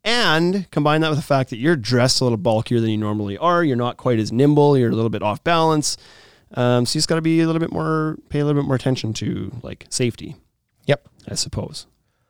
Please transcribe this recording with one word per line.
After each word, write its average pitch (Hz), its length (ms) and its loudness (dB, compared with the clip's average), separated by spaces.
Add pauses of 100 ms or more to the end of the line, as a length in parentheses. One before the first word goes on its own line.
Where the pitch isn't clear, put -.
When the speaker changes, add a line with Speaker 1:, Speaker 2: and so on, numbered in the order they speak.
Speaker 1:
And 185 640 0
combine 151 300 2
that 160 80 0
with 147 100 -2
the - 60 -6
fact 135 260 0
that 120 60 -8
you're 151 180 0
dressed 123 460 0
a 135 40 0
little 117 120 2
bulkier 113 420 0
than 113 120 0
you 107 60 0
normally 104 400 -4
are. 170 280 2
You're 135 120 2
not 120 200 -2
quite 120 240 0
as 107 100 -2
nimble. 143 480 4
You're 117 140 4
a - 20 0
little 113 160 0
bit 104 140 -4
off 104 180 -2
balance. 160 540 2 (580)
Um, 123 320 2
so - 100 -6
you - 40 0
just - 80 -2
gotta 160 120 0
be 165 200 2
a 165 60 2
little 165 120 0
bit 165 140 -4
more, 160 440 -2 (120)
pay 147 100 -4
a 147 80 0
little 143 160 0
bit 147 60 -4
more 131 80 0
attention 120 380 -2
to, - 360 -6 (140)
like, - 260 -16
safety. - 460 -4 (500)
Speaker 2:
Yep. - 220 -2 (180)
Speaker 1:
I - 80 -10
suppose. - 540 -8 (420)